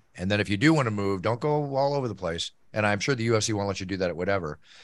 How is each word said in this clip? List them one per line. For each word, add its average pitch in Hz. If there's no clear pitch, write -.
And 90
then 104
if 95
you 101
do 143
wanna 135
move, 98
don't 110
go 147
all 139
over 139
the 107
place. 90
And 107
I'm 104
sure 139
the 113
U 117
F 107
C 113
won't 101
let 98
you 98
do 95
that 90
at 80
whatever, 90